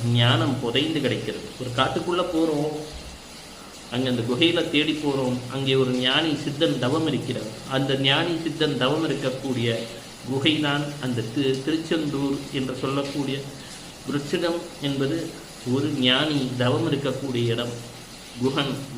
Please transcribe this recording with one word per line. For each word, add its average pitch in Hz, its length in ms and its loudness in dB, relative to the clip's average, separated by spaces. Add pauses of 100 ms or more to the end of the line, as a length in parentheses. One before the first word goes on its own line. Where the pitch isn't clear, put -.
(140)
ஞானம் 127 480 4
புதைந்து 143 400 2
கிடக்கிறது. 110 460 -2 (120)
ஒரு 123 160 -6
காட்டுக்குள்ள 175 460 0
போறோம், 160 500 2 (1200)
அங்க 127 160 0
அந்த 123 120 2
குகையில 160 480 2
தேடி 151 220 4
போறோம். 135 460 0 (160)
அங்கே 135 220 2
ஒரு 127 160 4
ஞானி 135 520 2
சித்தன் 143 360 2
தவம் 147 280 2
இருக்கிறார். 113 440 -2 (200)
அந்த 135 240 2
ஞானி 139 360 4 (120)
சித்தன் 147 340 0
தவம் 147 320 2
இருக்கக்கூடிய 127 640 0 (540)
குகைதான் 147 520 2 (200)
அந்த 123 220 -2 (120)
தி-, 135 300 0
திருச்செந்தூர் 147 720 0 (160)
என்று 127 280 -2
சொல்லக்கூடிய 139 560 -2 (680)
விருட்சிகம் 165 540 -2 (220)
என்பது 139 460 0 (460)
ஒரு 139 260 2
ஞானி 131 480 4 (100)
தவம் 147 340 4
இருக்கக்கூடிய 127 540 0
இடம். 117 280 0 (680)
குகன் 135 320 2 (240)